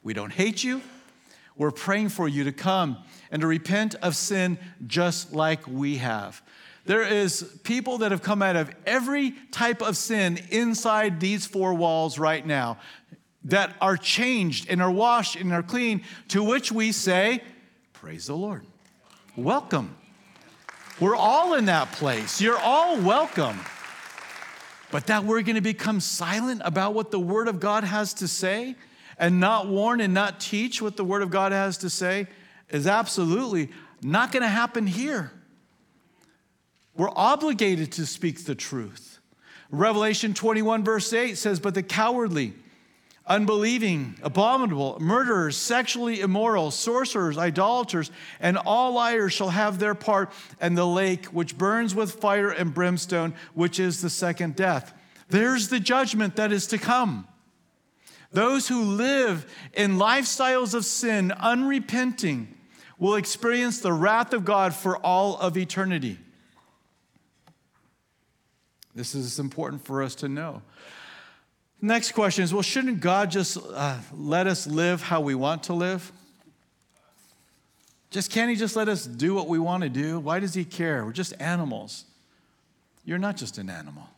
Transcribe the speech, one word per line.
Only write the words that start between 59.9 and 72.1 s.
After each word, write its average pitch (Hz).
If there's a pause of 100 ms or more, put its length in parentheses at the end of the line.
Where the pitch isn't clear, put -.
lifestyles 254
of 226
sin, 208
unrepenting, 240 (400)
will 196
experience 240
the 180
wrath 214
of 214
God 196
for 185
all 185
of 180
eternity. 175 (2750)
This 120
is 127
important 139
for 135
us 131
to 143
know. 143 (1200)
Next 226